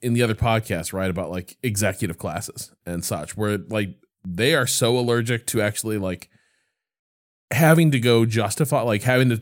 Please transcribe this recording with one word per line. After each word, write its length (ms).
in 120
the 80
other 120
podcast, 580
right? 180
About, 200
like, 320
executive 560
classes 520
and 180
such, 320
where, 220
like, 380
they 300
are 120
so 320
allergic 500
to 140
actually, 360
like, 300
having 400
to 80
go 260
justify, 580
like, 200
having 280
to, 120